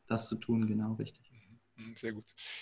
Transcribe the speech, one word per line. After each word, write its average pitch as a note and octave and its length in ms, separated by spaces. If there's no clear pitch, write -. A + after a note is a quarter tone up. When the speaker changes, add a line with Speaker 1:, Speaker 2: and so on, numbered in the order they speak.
Speaker 1:
das - 220
zu A2 80
tun. A2+ 300
Genau, G#2+ 280
richtig. - 360
Speaker 2:
Mhm, A2+ 200
sehr A2+ 160
gut. G#2+ 120